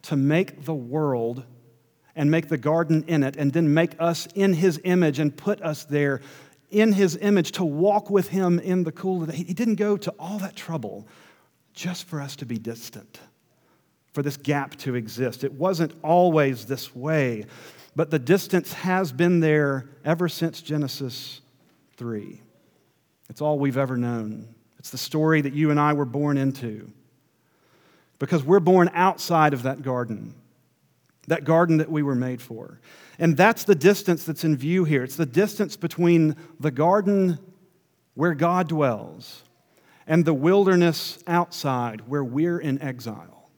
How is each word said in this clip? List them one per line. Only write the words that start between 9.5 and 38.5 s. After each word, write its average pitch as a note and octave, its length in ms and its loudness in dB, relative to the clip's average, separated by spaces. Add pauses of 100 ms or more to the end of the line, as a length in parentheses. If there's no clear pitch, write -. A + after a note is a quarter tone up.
didn't A3 220 0
go G#3 200 0
to - 240 -8
all F#3 200 -10
that F#3 180 -10
trouble G#2+ 500 -10 (680)
just - 340 -10
for D3+ 120 -8
us C#3 160 -10
to C3+ 100 -12
be A#2 120 -6
distant, A2+ 640 -12 (920)
for D3 100 -4
this C#3+ 140 -4
gap C#3+ 400 -4
to B2+ 200 -6
exist. A#2+ 500 -6
It C3+ 80 -6
wasn't D#3+ 400 -2 (100)
always D#3 640 2
this C3 280 -8
way, B2+ 520 -2 (500)
but - 160 -2
the D#3+ 80 0
distance E3+ 540 0
has F#3 400 -2
been F3 260 4
there D3 500 2 (140)
ever E3 240 0
since D#3+ 340 -6
Genesis C#3 760 -6 (560)
three. A2 460 -10 (880)
It's - 100 -20
all D3+ 200 0
we've C#3 180 0
ever C3 180 -2
known. A2+ 520 -4 (300)
It's - 120 -20
the B2+ 80 -14
story D#3 440 2
that C#3 120 -4
you D3+ 180 2
and D3 80 2
I D3+ 140 4
were C#3+ 120 0
born C#3+ 320 -2
into, A#2 540 -4 (1300)
because C#3+ 260 0
we're F3+ 160 6
born F3 340 6
outside E3 600 2
of B2 100 -6
that C3+ 180 -4
garden, B2 520 -6 (960)
that D#3+ 160 -2
garden E3 340 4
that D#3 140 0
we D3+ 120 0
were C#3 120 0
made B2+ 260 -4
for. - 400 -16 (380)
And E3 180 4
that's G#3 280 4
the G3+ 100 6
distance F3 480 2
that's - 200 -8
in D#3 140 2
view E3+ 280 0
here. C#3+ 180 2
It's B2+ 140 -10
the E3 80 0
distance G3 520 -2
between E3 580 2 (240)
the C#3+ 120 -2
garden F#3 680 2 (800)
where E3 180 0
God E3+ 340 0